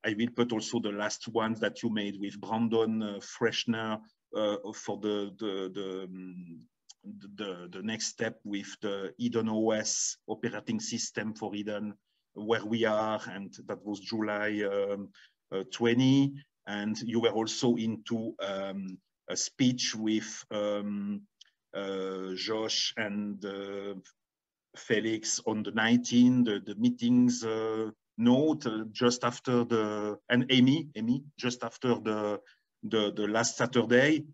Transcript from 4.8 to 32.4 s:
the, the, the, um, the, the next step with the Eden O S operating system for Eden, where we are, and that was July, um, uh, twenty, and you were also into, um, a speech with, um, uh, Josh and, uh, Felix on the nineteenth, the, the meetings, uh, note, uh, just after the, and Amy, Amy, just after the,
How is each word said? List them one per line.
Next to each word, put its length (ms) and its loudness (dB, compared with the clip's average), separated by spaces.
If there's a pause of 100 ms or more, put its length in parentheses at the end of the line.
the, 400 -2
the, 340 -4
the, 300 -6
um, 560 -14 (760)
the, 360 -8
the 120 -12
next 240 -4
step 360 -6
with 380 -8
the 360 -4
Eden 320 0
O 220 2
S 460 -2 (100)
operating 520 -4
system 540 -6
for 220 -8
Eden, 380 -6 (400)
where 320 0
we 200 0
are, 360 2 (100)
and 220 -10 (140)
that 180 -8
was 140 -4
July, 640 -2
um, 460 -2 (440)
uh, 180 -2
twenty, 600 6 (340)
and 340 -2
you 200 0
were 100 6
also 440 2
into, 680 -4
um, 560 -6 (320)
a 60 -4
speech 600 0
with, 560 -2
um, 720 -2 (540)
uh, 600 -4
Josh 600 -2
and, 460 -4
uh, 520 -6 (840)
Felix 680 0
on 180 -2
the 80 -6
nineteenth, 720 6
the, 200 0
the 100 -8
meetings, 680 4
uh, 480 -2 (260)
note, 480 4
uh, 260 -2
just 320 2
after 400 2
the, 540 0 (120)
and 200 4
Amy, 460 6
Amy, 280 0 (140)
just 260 -4
after 320 0
the, 440 -2 (440)